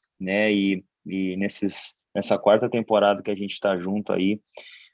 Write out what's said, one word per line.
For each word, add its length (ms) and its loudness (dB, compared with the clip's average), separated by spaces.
né? 320 0
E, 320 0
e 320 -4
nesses, 600 -4
nessa 240 0
quarta 320 4
temporada 520 2
que 100 -4
a 20 -2
gente 240 -8
tá 180 0
junto 360 -4
aí, 280 0